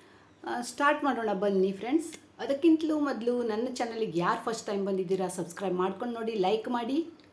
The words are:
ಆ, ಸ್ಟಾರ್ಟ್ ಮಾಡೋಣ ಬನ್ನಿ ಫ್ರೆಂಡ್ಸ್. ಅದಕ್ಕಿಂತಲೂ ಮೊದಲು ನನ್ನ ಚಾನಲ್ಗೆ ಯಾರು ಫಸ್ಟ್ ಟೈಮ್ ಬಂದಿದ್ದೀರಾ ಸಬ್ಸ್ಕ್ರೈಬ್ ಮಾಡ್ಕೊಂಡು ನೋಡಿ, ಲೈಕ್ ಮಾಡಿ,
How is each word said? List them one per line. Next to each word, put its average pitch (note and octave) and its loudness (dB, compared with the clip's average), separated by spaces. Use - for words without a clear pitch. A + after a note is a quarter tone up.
ಆ, A#3+ -6
ಸ್ಟಾರ್ಟ್ D4 2
ಮಾಡೋಣ A#3 0
ಬನ್ನಿ G3 4
ಫ್ರೆಂಡ್ಸ್. B3+ -2
ಅದಕ್ಕಿಂತಲೂ D4+ 4
ಮೊದಲು B3 0
ನನ್ನ A3+ 0
ಚಾನಲ್ಗೆ A3 -2
ಯಾರು G#3 0
ಫಸ್ಟ್ - -4
ಟೈಮ್ G3 -2
ಬಂದಿದ್ದೀರಾ F#3+ 0
ಸಬ್ಸ್ಕ್ರೈಬ್ F3+ -4
ಮಾಡ್ಕೊಂಡು G3 -2
ನೋಡಿ, A3+ -4
ಲೈಕ್ G#3+ 0
ಮಾಡಿ, B3 -2